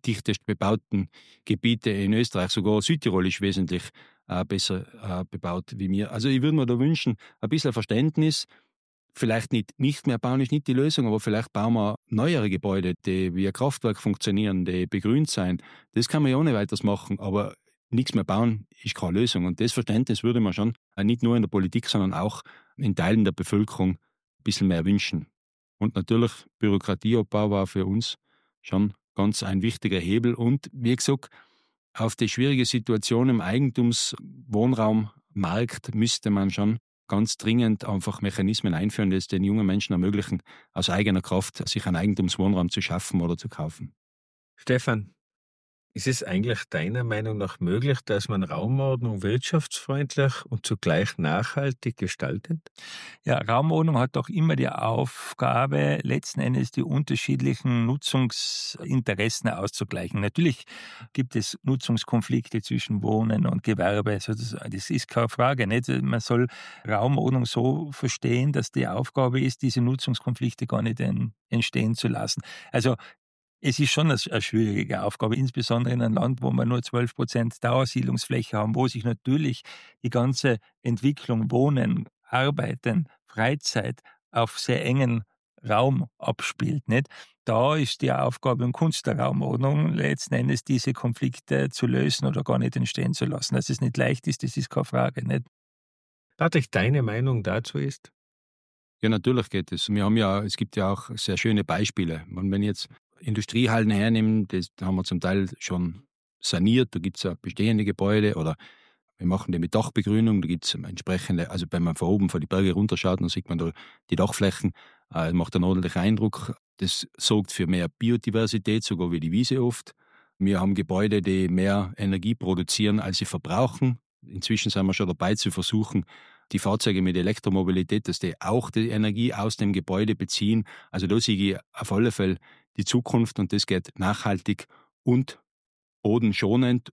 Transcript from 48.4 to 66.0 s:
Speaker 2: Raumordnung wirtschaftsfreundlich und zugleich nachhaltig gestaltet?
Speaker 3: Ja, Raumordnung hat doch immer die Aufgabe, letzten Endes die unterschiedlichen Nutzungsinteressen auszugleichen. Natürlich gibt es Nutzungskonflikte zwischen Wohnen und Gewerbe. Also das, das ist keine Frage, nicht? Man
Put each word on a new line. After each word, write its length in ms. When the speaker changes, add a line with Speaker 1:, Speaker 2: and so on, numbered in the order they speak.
Speaker 2:
Raumordnung 800
wirtschaftsfreundlich 1200
und 220
zugleich 540
nachhaltig 760
gestaltet? 640
Speaker 3:
Ja, 140
Raumordnung 600
hat 160
doch 120
immer 280
die 140
Aufgabe, 1300
letzten 380
Endes 320
die 100
unterschiedlichen 1040
Nutzungsinteressen 1700
auszugleichen. 680
Natürlich 440
gibt 220
es 260
Nutzungskonflikte 1000
zwischen 400
Wohnen 420
und 160
Gewerbe. 520
Also 200
das, 220
das 220
ist 180
keine 220
Frage, 380
nicht? 220
Man 320